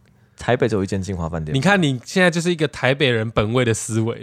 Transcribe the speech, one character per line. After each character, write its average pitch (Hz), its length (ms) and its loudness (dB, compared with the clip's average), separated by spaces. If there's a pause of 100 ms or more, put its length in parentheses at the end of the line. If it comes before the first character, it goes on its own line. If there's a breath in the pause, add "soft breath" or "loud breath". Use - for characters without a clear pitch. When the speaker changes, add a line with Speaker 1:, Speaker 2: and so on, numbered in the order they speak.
(380)
Speaker 1:
台 - 160 0
北 123 140 2
只 110 60 -2
有 98 100 2
一 - 20 -2
间 98 140 -2
金 95 160 -6
华 85 140 -4
饭 82 120 -6
店。 76 140 -2
Speaker 2:
你 131 60 0
看 190 200 4
你 135 220 0
现 - 180 0
在 180 80 4
就 165 120 0
是 175 100 0
一 - 20 -2
个 151 140 -2
台 131 260 0
北 143 140 2
人 117 220 0
本 113 240 0
位 127 100 2
的 117 80 2
思 110 300 -2
维， 110 200 -4